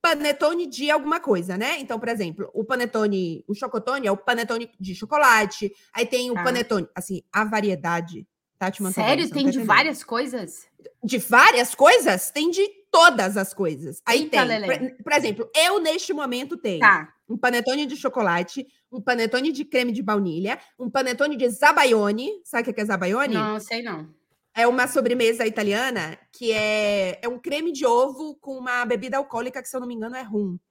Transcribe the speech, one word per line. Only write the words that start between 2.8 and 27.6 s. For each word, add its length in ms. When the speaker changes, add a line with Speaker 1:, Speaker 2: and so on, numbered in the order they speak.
Speaker 1:
o 60
chocotone 540
é 40
o 60
panetone 520
de 160
chocolate, 760
aí 140
tem 240
o 20
Speaker 2:
Tá. 100
Speaker 1:
panetone, 520
assim, 260
a 140
variedade, 840
Tati 240
Mantovani, 280
Speaker 2:
Sério? 180
Speaker 1:
você 20
não 60
Speaker 2:
Tem 100
Speaker 1:
tá 60
Speaker 2:
de 60
Speaker 1:
entendendo. 100
Speaker 2:
várias 260
coisas? 640
Speaker 1:
De 160
várias 560
coisas? 560
Tem 180
de 180
todas 480
as 160
coisas. 520
Aí 180
Speaker 2:
Eita, 160
Speaker 1:
tem, 80
Speaker 2:
Lelê. 200
Speaker 1:
por, 80
por 100
exemplo, 420
eu 240
neste 340
momento 440
tenho 220
Speaker 2:
Tá. 340
Speaker 1:
um 80
panetone 480
de 100
chocolate, 680
um 80
panetone 520
de 120
creme 280
de 100
baunilha, 580
um 100
panetone 480
de 120
zabaione. 920
Sabe 280
o 20
que 80
é 40
zabaione? 500
Speaker 2:
Não, 240
sei 240
não. 260
Speaker 1:
É 140
uma 180
sobremesa 640
italiana 720
que 180
é, 680
é 80
um 100
creme 320